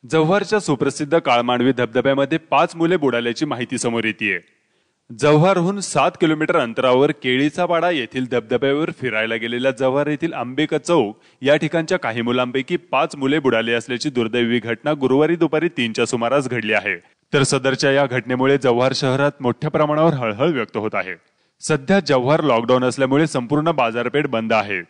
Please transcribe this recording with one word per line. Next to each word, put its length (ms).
जव्हारच्या 500
सुप्रसिद्ध 580
काळमांडवी 540
धबधब्यामध्ये 680
पाच 380
मुले 200
बुडाल्याची 480
माहिती 340
समोर 260
येतेय. 340
जव्हारहून 600
सात 300
किलोमीटर 360
अंतरावर 540
केळीचा 560
पाडा 240
येथील 420
धबधब्यावर 580
फिरायला 440
गेलेल्या 360
जव्हार 360
येथील 260
आंबेकर 460
चौक 400
या 140
ठिकाणच्या 420
काही 240
मुलांपैकी 540
पाच 400
मुले 220
बुडाली 340
असल्याची 380
दुर्दैवी 480
घटना 340
गुरुवारी 440
दुपारी 320
तीनच्या 380
सुमारास 420
घडली 240
आहे. 240
तर 100
सदरच्या 500
या 140
घटनेमुळे 520
जव्हार 360
शहरात 460
मोठ्या 300
प्रमाणावर 440
हळहळ 360
व्यक्त 260
होत 180
आहे. 200
सध्या 400
जव्हार 400
लॉकडाऊन 440
असल्यामुळे 420
संपूर्ण 440
बाजारपेठ 560
बंद 260
आहे 380